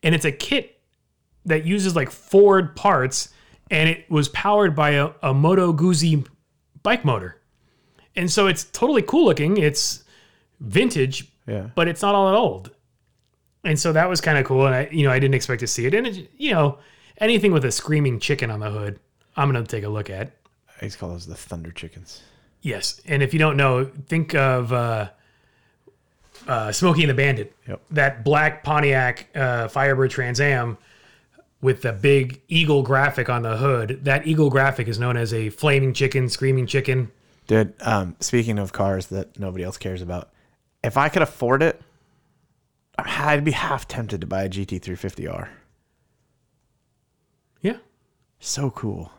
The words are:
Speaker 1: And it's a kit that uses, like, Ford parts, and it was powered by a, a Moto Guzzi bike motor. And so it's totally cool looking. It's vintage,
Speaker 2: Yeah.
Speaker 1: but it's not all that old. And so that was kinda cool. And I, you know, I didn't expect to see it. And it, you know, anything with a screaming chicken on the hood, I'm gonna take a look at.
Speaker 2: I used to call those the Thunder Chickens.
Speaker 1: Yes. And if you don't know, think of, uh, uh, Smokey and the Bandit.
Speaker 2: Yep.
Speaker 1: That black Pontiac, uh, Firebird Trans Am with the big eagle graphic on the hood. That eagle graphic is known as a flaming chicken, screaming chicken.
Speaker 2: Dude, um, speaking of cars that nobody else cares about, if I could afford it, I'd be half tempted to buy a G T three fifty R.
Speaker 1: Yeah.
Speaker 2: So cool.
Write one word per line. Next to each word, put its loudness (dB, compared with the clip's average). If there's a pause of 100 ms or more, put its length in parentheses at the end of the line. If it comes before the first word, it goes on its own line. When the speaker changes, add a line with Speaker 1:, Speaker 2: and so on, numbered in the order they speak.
Speaker 1:
And 4
it's 0
a 2
kit -4 (640)
that 0
uses, 0
like, 0
Ford 6
parts, 0 (400)
and 2
it -6
was 2
powered 2
by 2
a, 2 (120)
a 0
Moto 4
Guzzi 2 (580)
bike 0
motor. -2 (800)
And -2
so 2
it's 0
totally 0
cool 2
looking. 2
It's -2 (580)
vintage, -2 (160)
Speaker 2:
Yeah. -8
Speaker 1:
but 2
it's -4
not 2
all 4
that 4
old. -2 (920)
And 0
so 0
that 4
was 0
kinda 2
cool. 2
And 2
I, -2
you 2
know, 4
I 4
didn't 2
expect -2
to -4
see -4
it. 0
And 0
it, -10
you -2
know, 2 (380)
anything 2
with 2
a 0
screaming 0
chicken -2
on -8
the -6
hood, -8 (360)
I'm 2
gonna -2
take -6
a -6
look -6
at. -8 (500)
Speaker 2:
I -10
used -10
to -20
call -10
those -12
the -14
Thunder -14
Chickens. -18 (400)
Speaker 1:
Yes. -8
And 0
if 0
you 0
don't 2
know, 2 (220)
think -2
of, 0
uh, -2 (1400)
uh, -2
Smokey 2
and 4
the 2
Bandit. -2 (140)
Speaker 2:
Yep. -12 (100)
Speaker 1:
That 0
black 0
Pontiac, 0
uh, -2
Firebird 2
Trans -4
Am 0 (840)
with 0
the -2
big 2
eagle 2
graphic 0
on -2
the -2
hood. 0
That 0
eagle 4
graphic 2
is -4
known 0
as -2
a -4
flaming 2
chicken, 0
screaming 0
chicken. -2 (360)
Speaker 2:
Dude, 2
um, -2
speaking -2
of -6
cars -2
that -8
nobody -8
else -10
cares -8
about, -10 (540)
if -4
I 2
could 0
afford 0
it, 0 (1160)
I'd 0
be 2
half -4
tempted -8
to -10
buy -4
a -4
G -6
T -8
three -10
fifty -10
R. -10 (2000)
Speaker 1:
Yeah. -4 (600)
Speaker 2:
So -4
cool. -8